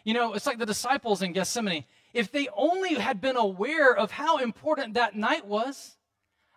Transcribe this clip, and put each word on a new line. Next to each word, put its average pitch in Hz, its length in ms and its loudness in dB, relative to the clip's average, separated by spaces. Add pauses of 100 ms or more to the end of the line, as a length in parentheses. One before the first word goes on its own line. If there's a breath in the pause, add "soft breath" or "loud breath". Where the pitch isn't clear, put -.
You 220 100 0
know, 233 200 0
it's 214 120 -4
like 254 120 -2
the 226 80 -4
disciples 214 560 0
in 185 100 -2
Gethsemane. 185 520 -2 (280 soft breath)
If 226 180 -2
they 285 240 -2
only 349 400 2
had 214 260 0
been 262 160 0
aware 240 600 2
of 208 140 0
how 311 280 0
important 269 560 -2
that 220 220 2
night 240 300 0
was, 220 500 -4 (600)